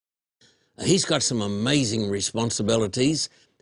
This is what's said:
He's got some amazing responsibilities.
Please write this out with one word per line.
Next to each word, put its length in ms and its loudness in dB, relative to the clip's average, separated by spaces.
He's 240 2
got 180 0
some 180 0
amazing 680 0
responsibilities. 1200 0